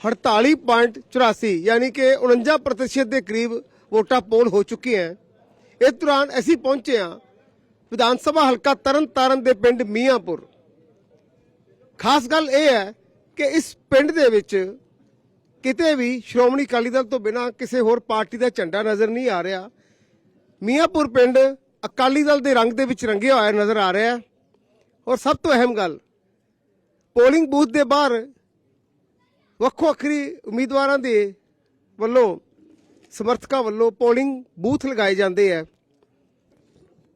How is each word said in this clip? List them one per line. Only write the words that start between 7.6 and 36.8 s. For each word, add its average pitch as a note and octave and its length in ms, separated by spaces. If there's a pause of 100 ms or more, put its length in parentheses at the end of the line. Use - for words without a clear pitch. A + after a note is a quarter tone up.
ਵਿਧਾਨ A#3 260
ਸਭਾ D4+ 320
ਹਲਕਾ B3+ 240 (100)
ਤਰਨਤਾਰਨ C4+ 600
ਦੇ B3+ 120
ਪਿੰਡ A#3+ 340
ਮੀਆਂਪੁਰ। G#3+ 560 (1500)
ਖਾਸ B3 320
ਗੱਲ D#4 200
ਇਹ D4 160
ਹੈ A3 260 (440)
ਕਿ D4 60 (140)
ਇਸ - 180 (160)
ਪਿੰਡ D4 200
ਦੇ D4+ 180
ਵਿੱਚ G#3 260 (1080)
ਕਿਤੇ D#4 320
ਵੀ B3 140 (160)
ਸ਼੍ਰੋਮਣੀ B3 400
ਅਕਾਲੀ A#3 240
ਦਲ C4 160
ਤੋਂ A#3 140
ਬਿਨਾਂ A3+ 340
ਕਿਸੇ B3 280
ਹੋਰ A3+ 260
ਪਾਰਟੀ A3 300
ਦਾ B3 140
ਝੰਡਾ G3 320
ਨਜ਼ਰ G#3+ 260
ਨਹੀਂ A#3+ 200
ਆ F3+ 140
ਰਿਹਾ। F#3+ 260 (920)
ਮੀਆਂਪੁਰ D4+ 480
ਪਿੰਡ B3 280 (480)
ਅਕਾਲੀ C4+ 380
ਦਲ D4 160
ਦੇ C4+ 140
ਰੰਗ A#3 200
ਦੇ C4 120
ਵਿੱਚ B3 200
ਰੰਗਿਆ A3 300
ਹੋਇਆ G#3+ 160
ਨਜ਼ਰ G#3 260
ਆ F#3+ 160
ਰਿਹਾ A3+ 220
ਹੈ। A#3 60 (840)
ਔਰ B3 100
ਸਭ D4 260
ਤੋਂ E4 100
ਅਹਿਮ B3 220
ਗੱਲ, F3+ 220 (1160)
ਪੋਲਿੰਗ C4+ 320
ਬੂਥ C#4+ 220
ਦੇ C#4+ 140
ਬਾਹਰ C#4 280 (1500)
ਵੱਖੋ C4 280
ਵੱਖਰੀ D4 320 (280)
ਉਮੀਦਵਾਰਾਂ C4+ 520
ਦੇ G#3+ 340 (680)
ਵੱਲੋਂ, A3+ 380 (760)
ਸਮਰਥਕਾਂ B3 500
ਵੱਲੋਂ A3 300
ਪੋਲਿੰਗ B3+ 500 (160)
ਬੂਥ B3+ 260
ਲਗਾਏ G#3+ 300
ਜਾਂਦੇ G3 360
ਹੈ। E3 120 (1500)